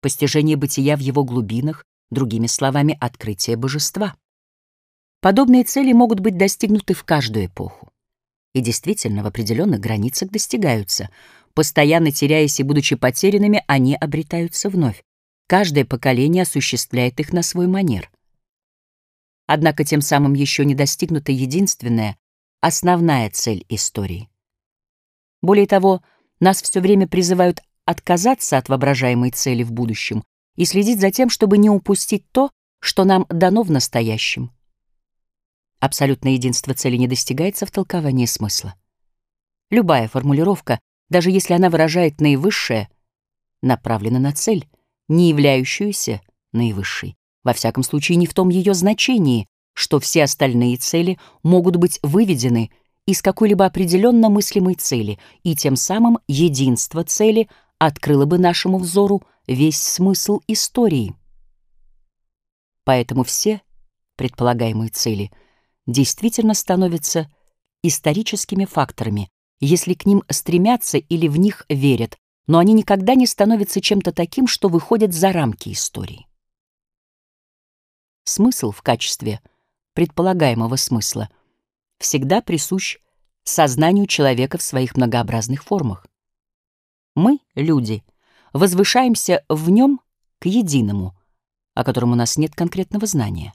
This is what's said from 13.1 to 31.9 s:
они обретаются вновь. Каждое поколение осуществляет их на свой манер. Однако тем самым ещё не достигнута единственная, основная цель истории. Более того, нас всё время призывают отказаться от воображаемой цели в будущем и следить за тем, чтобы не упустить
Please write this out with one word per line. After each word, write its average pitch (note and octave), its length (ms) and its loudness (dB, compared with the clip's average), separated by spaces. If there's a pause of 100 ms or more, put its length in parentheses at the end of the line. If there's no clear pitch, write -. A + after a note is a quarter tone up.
они C3+ 280 2
обретаются E3+ 760 -6
вновь. E3 340 -2 (440)
Каждое D#3+ 380 2
поколение C3+ 580 0
осуществляет B2+ 760 -4
их D3+ 140 -4
на F3 100 0
свой F3 240 -2
манер. F#3 420 -2 (1400)
Однако D3+ 360 0
тем D3 180 0
самым C#3+ 320 2
ещё C#3 300 0
не C#3 120 2
достигнута C#3+ 560 -2
единственная, B2+ 840 -2 (440)
основная E3 680 0
цель - 400 -6
истории. G2+ 600 -6 (1120)
Более G3 260 4
того, F#3+ 340 2 (380)
нас F#3 220 4
всё - 200 -2
время F#3+ 260 4
призывают F3+ 540 0 (240)
отказаться F3 720 0
от B2 120 -4
воображаемой B2+ 600 0
цели B2 320 -4
в A#2 80 -6
будущем A2+ 520 -6 (320)
и F3 100 0
следить G3+ 360 0
за G3 100 2
тем, B3+ 180 0
чтобы G#3 280 2
не G#3 120 6
упустить G3+ 640 -2